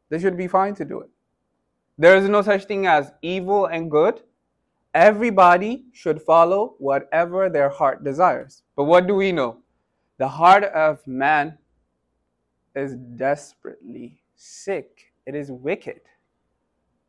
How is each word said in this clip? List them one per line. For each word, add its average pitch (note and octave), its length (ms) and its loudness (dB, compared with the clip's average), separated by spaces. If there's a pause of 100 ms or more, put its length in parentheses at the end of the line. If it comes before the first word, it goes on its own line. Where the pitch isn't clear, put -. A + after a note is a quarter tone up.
They D#3+ 100 -6
should F#3 180 -4
be F3+ 100 -8
fine G3 280 -2
to D#3 100 -10
do - 160 -12
it. - 80 -20 (880)
There E3+ 180 8
is G3 140 2
no G#3 120 2
such G3 240 -2
thing G3 220 -4
as D3 240 2 (100)
evil F#3+ 440 -2
and E3 240 -6
good. D#3+ 320 0 (720)
Everybody G3+ 1000 2
should D#3 280 -6
follow F3 560 2
whatever E3+ 720 -2
their C#3+ 200 0
heart C#3 340 -4
desires. C#3+ 600 -2 (120)
But C#3+ 80 -2
what F3+ 240 4
do G3+ 80 0
we G3 160 -2
know? C3 260 -4 (600)
The C3 100 -4
heart F3 380 4
of D#3 420 -2
man D3 500 -2 (1160)
is C#3 200 -8
desperately B2 1300 -10 (140)
sick. - 800 -14 (120)
It C#3 100 -10
is C#3+ 160 -10
wicked. C3 500 -10 (1080)